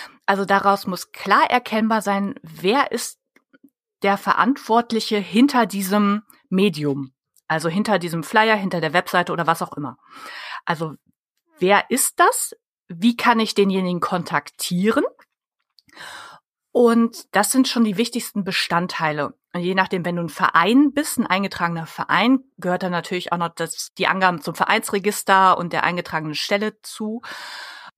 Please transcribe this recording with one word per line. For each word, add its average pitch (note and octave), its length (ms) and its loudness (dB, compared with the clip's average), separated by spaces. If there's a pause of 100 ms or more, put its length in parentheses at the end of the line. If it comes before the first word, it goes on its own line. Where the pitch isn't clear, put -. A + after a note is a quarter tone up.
(260)
Also G3 200 0
daraus G3 420 2
muss F#3 240 -8
klar A#3 380 2
erkennbar A3 520 0
sein, G3+ 400 -2
wer F3 500 0
ist - 280 -8 (840)
der G3 160 2
Verantwortliche A3 1000 0
hinter A3+ 480 4
diesem G3+ 580 0 (260)
Medium. D3 640 0 (360)
Also D#3+ 220 0
hinter G3+ 300 0
diesem E3+ 240 -4
Flyer, A3 320 4
hinter F#3+ 260 -2
der D#3 120 -2
Webseite F3 380 0
oder D#3+ 160 -2
was E3 140 2
auch - 120 -8
immer. C#3 240 -10 (680)
Also D#3+ 280 -4 (640)
wer F#3+ 300 2
ist - 300 -2
das? - 360 2 (320)
Wie F#3 280 0
kann A#3 240 2
ich A3 160 -2
denjenigen F#3 440 2
kontaktieren? F3+ 1040 -2 (1700)
Und A#3 640 2
das G3+ 160 0
sind C4 160 4
schon A#3 160 0
die G#3 140 -2
wichtigsten A3 460 -4
Bestandteile. E3+ 920 -2 (200)
Und F3 80 -6
je F3+ 140 -2
nachdem, F#3 300 -2
wenn F3 100 -4
du F3 80 -4
ein E3 60 -6
Verein G#3+ 640 4
bist, - 240 -4
ein A#3 100 0
eingetragener F3 580 -2
Verein, A3+ 540 0 (180)
gehört F3+ 260 -2
dann F3+ 80 -2
natürlich F3 420 -4
auch F3 40 -2
noch E3+ 120 -2
das, - 480 -8
die - 100 0
Angaben F3+ 340 2
zum E3 140 -8
Vereinsregister G3 1000 2
und F3 160 -4
der D#3+ 100 -2
eingetragenen D#3+ 520 -4
Stelle G#3 460 -4
zu. A3 400 -10 (760)